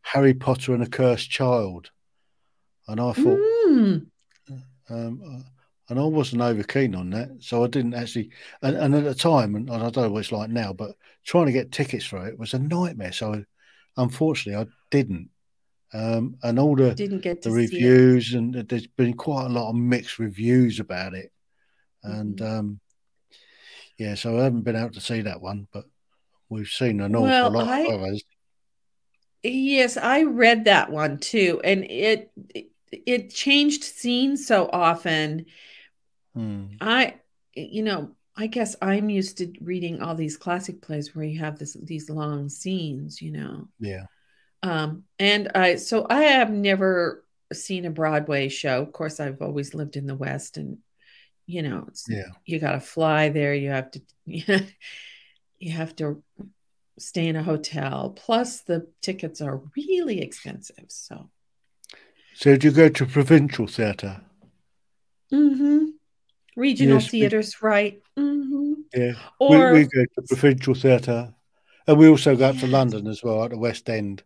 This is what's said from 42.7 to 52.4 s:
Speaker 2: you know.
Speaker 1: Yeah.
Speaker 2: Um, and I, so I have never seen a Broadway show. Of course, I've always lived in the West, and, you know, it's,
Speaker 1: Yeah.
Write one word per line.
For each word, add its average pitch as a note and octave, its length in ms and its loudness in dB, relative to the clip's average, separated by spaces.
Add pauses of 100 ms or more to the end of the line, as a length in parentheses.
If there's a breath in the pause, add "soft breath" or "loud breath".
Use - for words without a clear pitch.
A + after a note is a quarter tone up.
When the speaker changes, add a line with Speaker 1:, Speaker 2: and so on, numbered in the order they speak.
Speaker 2:
you D#3 100 -12
know. D3 360 -12 (100)
Speaker 1:
Yeah. F#2+ 280 -10 (560)
Speaker 2:
Um, D#3+ 420 -6 (140)
and G3+ 360 0
I, F3+ 220 4
so A3 320 -2
I C#4 140 2
have C4 280 4
never F#3+ 720 0 (300)
seen F3+ 320 -8
a E3 60 -6
Broadway D3+ 580 -2
show. C3+ 320 -4
Of D3 120 -8
course, D#3 280 -10
I've C#3 220 -8
always D3 320 -8
lived D3 220 -10
in C#3 100 -8
the C#3 100 -8
West, C#3 400 -8
and, - 220 -12 (680 soft breath)
you F3 140 -10
know, B2 280 -8
it's, - 200 -18
Speaker 1:
Yeah. G#2+ 140 -6 (240)